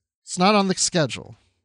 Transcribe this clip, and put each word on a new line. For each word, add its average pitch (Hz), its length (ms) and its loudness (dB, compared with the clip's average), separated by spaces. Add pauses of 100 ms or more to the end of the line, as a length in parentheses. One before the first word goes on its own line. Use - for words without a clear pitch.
(220)
It's - 160 -12
not 190 160 4
on 196 140 2
the 180 60 -2
schedule. 120 600 -4 (280)